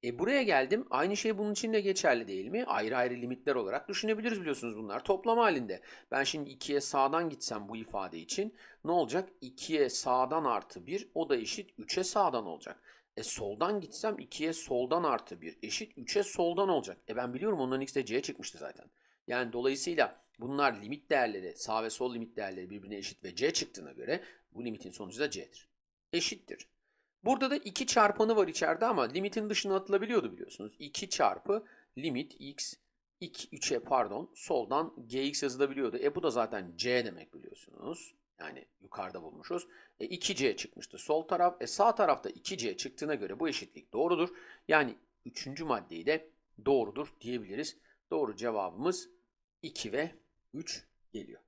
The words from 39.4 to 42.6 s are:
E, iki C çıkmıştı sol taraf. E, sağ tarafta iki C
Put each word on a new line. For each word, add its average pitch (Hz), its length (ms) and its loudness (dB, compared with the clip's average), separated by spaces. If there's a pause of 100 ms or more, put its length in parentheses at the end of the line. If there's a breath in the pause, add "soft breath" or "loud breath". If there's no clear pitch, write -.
E, - 60 -6
iki 185 300 -4
C 131 200 2
çıkmıştı - 420 -12
sol 156 240 2
taraf. 175 400 2
E, 120 60 -6
sağ 220 280 6
tarafta 151 340 4
iki - 280 -8
C 117 200 -2